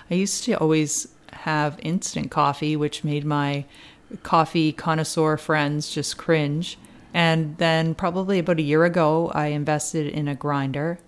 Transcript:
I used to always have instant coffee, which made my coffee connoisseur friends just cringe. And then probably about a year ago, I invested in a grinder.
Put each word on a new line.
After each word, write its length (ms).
I 60
used 300
to 80
always 540
have 500
instant 500
coffee, 440
which 280
made 200
my 400
coffee 500
connoisseur 640
friends 520
just 280
cringe. 600
And 440
then 360
probably 460
about 200
a 20
year 240
ago, 480
I 140
invested 600
in 220
a 60
grinder. 600